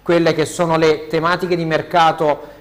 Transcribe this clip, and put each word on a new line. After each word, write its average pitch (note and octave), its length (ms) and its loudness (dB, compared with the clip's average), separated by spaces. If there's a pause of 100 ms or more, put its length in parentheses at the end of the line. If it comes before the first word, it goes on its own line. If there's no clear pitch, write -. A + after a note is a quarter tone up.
quelle E3+ 320 2
che D#3 100 0
sono E3 320 -2
le D#3 300 2
tematiche E3+ 500 -2
di E3 80 -4
mercato D#3+ 960 0